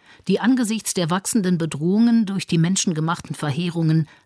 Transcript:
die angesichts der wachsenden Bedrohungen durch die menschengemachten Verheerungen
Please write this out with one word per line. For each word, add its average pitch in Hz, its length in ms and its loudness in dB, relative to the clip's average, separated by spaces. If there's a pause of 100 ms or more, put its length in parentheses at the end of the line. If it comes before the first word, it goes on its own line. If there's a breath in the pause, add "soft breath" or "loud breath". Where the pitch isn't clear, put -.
(280 loud breath)
die 190 100 2
angesichts 226 560 0
der 170 160 0
wachsenden 185 480 0
Bedrohungen 196 680 2
durch 190 200 -4
die 175 120 0
menschengemachten 165 760 -2
Verheerungen 160 760 0 (180 loud breath)